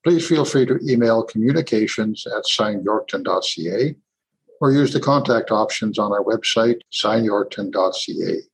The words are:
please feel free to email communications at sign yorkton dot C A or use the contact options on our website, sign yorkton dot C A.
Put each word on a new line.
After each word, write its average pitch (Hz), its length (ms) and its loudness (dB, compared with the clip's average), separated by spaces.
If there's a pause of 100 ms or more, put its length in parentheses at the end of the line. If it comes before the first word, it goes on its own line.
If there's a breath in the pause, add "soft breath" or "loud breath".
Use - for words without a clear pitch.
please 165 240 2
feel 151 180 2
free 135 200 2
to 123 160 0
email 117 420 2
communications 110 1000 0
at 107 220 -6
sign 104 360 -2
yorkton 98 400 -4
dot 90 200 -2
C 82 260 -6
A 123 260 -2 (640)
or 139 100 4
use 139 220 4
the - 80 0
contact 127 500 2
options 110 480 0
on 101 140 0
our 101 100 0
website, 113 560 0 (100)
sign 110 360 0
yorkton 101 460 -2
dot 95 240 0
C 80 280 -6
A. 85 120 -2 (180)